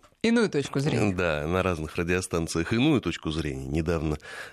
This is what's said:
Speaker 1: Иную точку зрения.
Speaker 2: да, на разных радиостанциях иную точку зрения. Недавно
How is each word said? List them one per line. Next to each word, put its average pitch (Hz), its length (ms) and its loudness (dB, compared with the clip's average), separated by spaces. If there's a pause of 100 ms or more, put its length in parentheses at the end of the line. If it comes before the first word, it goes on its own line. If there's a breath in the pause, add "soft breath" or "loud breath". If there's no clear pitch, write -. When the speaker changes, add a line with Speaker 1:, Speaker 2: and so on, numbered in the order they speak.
(220)
Speaker 1:
Иную 233 260 4
точку 139 320 -2
зрения. 120 340 2
Speaker 2:
да, 78 320 0
на 90 160 2
разных 78 340 -2
радиостанциях 85 760 0
иную 127 300 4
точку 82 280 -4
зрения. 73 360 -4
Недавно 78 500 0 (360 loud breath)